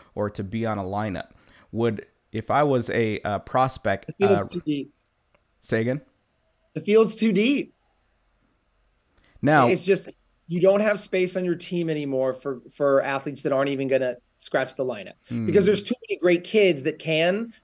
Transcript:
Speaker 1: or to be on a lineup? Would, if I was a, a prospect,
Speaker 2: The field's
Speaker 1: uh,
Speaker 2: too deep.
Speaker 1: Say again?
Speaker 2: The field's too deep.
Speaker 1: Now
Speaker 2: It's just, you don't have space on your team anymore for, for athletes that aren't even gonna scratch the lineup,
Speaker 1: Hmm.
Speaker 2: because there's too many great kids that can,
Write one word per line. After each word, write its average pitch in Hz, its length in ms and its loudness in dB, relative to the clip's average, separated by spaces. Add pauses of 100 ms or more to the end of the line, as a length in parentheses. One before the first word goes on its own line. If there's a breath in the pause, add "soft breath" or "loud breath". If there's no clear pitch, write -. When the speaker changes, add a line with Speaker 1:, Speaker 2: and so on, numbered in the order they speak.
(140)
Speaker 1:
or 104 160 -4
to 104 140 -8
be 113 240 -4
on 107 100 -4
a 98 60 -4
lineup? 98 460 -6 (420 soft breath)
Would, 110 340 -2 (260)
if 110 200 -6
I 139 120 4
was 127 280 0
a, 110 340 0
a 101 140 -2
prospect, 127 680 -2
Speaker 2:
The 160 60 -12
field's 196 280 2
Speaker 1:
uh, 190 120 -6
Speaker 2:
too 175 80 -8
deep. 143 320 -6 (680)
Speaker 1:
Say 113 200 -2
again? 123 200 -2 (720)
Speaker 2:
The 156 80 -8
field's 220 340 4
too 220 180 0
deep. 220 400 0 (1700 soft breath)
Speaker 1:
Now 139 260 6
Speaker 2:
It's 170 160 0
just, 190 260 0 (380)
you 170 140 -4
don't 196 200 6
have 208 180 0
space 185 360 -2
on 185 100 -2
your 170 100 -2
team 175 340 -4
anymore 135 440 -2
for, 131 280 -8 (100)
for 139 300 2
athletes 139 420 -6
that 147 80 -2
aren't 139 180 2
even 135 180 -2
gonna 131 280 0 (240)
scratch - 360 -4
the 135 100 -4
lineup, 104 280 -8 (140)
Speaker 1:
Hmm. 117 180 -4
Speaker 2:
because 190 200 4
there's 202 180 2
too - 120 -4 (140)
many 196 100 -6
great 175 240 2
kids 185 400 2
that 151 160 -4
can, 180 540 0 (100)